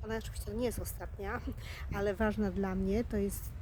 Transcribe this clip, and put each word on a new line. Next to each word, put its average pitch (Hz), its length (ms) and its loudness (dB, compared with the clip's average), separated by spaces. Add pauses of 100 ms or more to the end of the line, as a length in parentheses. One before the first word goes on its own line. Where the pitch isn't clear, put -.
ona 220 120 -2
oczywiście - 380 -4
nie 240 120 2
jest 214 120 0
ostatnia, 196 640 -4 (240)
<laughs> - 320 -4
ale 202 180 4
ważna 208 360 4
dla 190 240 2
mnie, 190 300 4
to 226 120 -2
jest 202 460 0